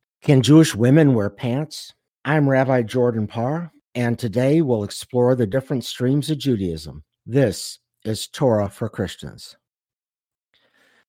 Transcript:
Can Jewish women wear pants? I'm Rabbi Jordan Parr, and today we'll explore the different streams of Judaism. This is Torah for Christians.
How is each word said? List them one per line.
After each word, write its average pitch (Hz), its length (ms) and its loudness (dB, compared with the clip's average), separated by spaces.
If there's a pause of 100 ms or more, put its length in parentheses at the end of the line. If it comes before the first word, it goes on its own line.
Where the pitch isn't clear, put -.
(240)
Can 131 180 6
Jewish 151 320 6
women 135 400 4
wear 101 160 0
pants? 135 640 -8 (320)
I'm 143 240 2
Rabbi 131 320 2
Jordan 113 460 -2
Parr, 151 440 -6 (220)
and 120 240 -2
today 131 460 0
we'll 117 200 0
explore 123 520 0
the 120 100 0
different 113 400 -4
streams 135 460 -2
of 147 80 -4
Judaism. 82 640 -6 (240)
This 113 500 -2 (260)
is 110 220 -6
Torah 107 440 0
for 113 200 -10
Christians. - 680 -12 (1500)